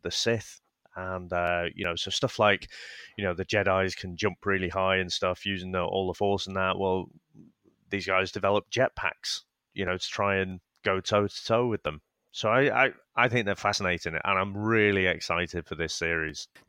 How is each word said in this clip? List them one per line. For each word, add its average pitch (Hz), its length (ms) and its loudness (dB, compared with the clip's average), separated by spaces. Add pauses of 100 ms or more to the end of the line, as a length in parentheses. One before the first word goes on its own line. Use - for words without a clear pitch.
the 87 80 -6
Sith. - 500 -2 (340)
And, 92 380 -8
uh, 87 400 0
you - 100 -8
know, 85 120 -2
so 92 160 -6
stuff - 260 -2
like, 104 320 4 (480)
you 101 60 -4
know, 90 100 0
the 90 120 -4
Jedis 95 500 2
can 90 220 -10
jump 95 280 -4
really 95 240 0
high 95 280 2
and 92 140 -2
stuff 92 360 -2
using 92 240 -6
the, 92 100 0
all 95 240 0
the 92 80 -2
Force 101 320 0
and 95 120 -6
that. 92 200 0
Well, 92 320 0 (800)
these 98 160 -4
guys 95 260 2
develop 101 380 2
jetpacks, - 720 -2 (320)
you 98 100 -4
know, 92 140 0
to - 100 -8
try 101 300 0
and 92 220 -2 (240)
go 95 160 2
toe 101 280 2
to - 160 -10
toe 117 220 2
with 110 160 -2
them. 76 200 -6 (300)
So - 180 -2
I, 127 360 4
I, 120 40 2 (260)
I 120 140 4
think 110 180 0
they're 98 80 2
fascinating, 90 580 0
and 80 100 -2
I'm 98 320 0
really 104 520 4
excited 85 580 -2
for - 80 -8
this 80 220 -4
series. 82 520 -2 (220)